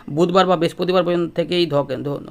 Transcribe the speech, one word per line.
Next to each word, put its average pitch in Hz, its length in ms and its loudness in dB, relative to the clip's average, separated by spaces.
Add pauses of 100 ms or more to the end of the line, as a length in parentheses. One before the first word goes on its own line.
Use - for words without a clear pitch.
বুধবার 175 360 4
বা 180 120 2
বৃহস্পতিবার 175 460 0
পর্যন্ত 175 320 -2
থেকেই 170 320 0
ধকে-, 139 360 -2
ধ-, 139 160 -6 (120)